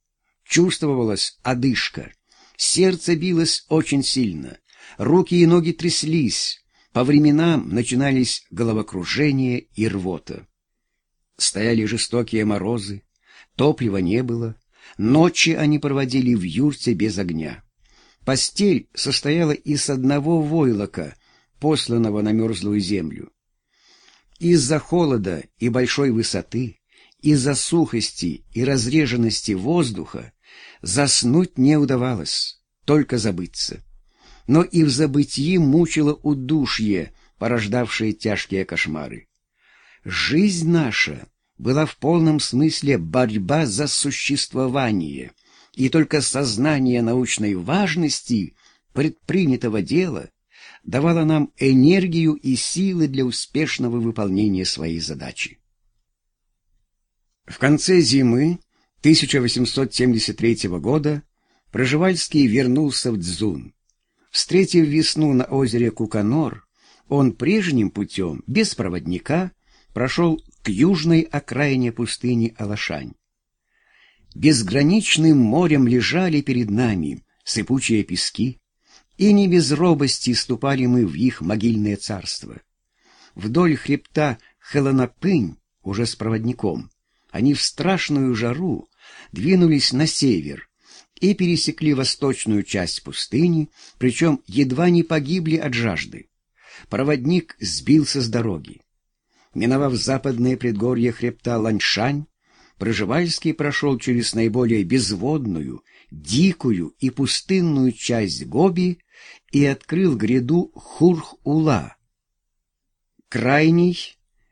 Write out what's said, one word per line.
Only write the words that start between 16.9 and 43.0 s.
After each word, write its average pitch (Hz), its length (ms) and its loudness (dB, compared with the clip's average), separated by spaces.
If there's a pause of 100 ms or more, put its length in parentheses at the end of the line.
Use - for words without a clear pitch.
без 98 240 -2
огня. 80 460 -6 (600)
Постель 135 680 0
состояла 147 580 0
из 143 380 -4
одного 143 500 2
войлока, 113 760 -2 (420)
посланного 117 640 0
на 107 100 0
мерзлую 104 460 0
землю. 85 540 -4 (1080)
Из-за 160 400 2
холода 117 640 -2 (140)
и 117 100 -2
большой 127 420 0
высоты, 110 680 -4 (420)
из-за 143 320 2
сухости 120 960 -2
и 117 120 -2
разреженности 123 880 0
воздуха 101 800 -4 (500)
заснуть 139 720 0
не 143 220 4
удавалось, 127 840 -2 (220)
только 139 340 2
забыться. 92 640 -6 (640)
Но 156 160 4
и 175 200 2
в 147 80 4
забытьи 143 640 0
мучило 156 560 2
удушье, 127 1000 -2 (240)
порождавшее 113 760 -2
тяжкие 98 540 -4
кошмары. 76 640 -8 (760)
«Жизнь 165 640 0
наша», 127 600 0 (280)
была 143 300 0
в - 100 -10
полном 160 440 2
смысле 139 580 0
борьба 110 640 -2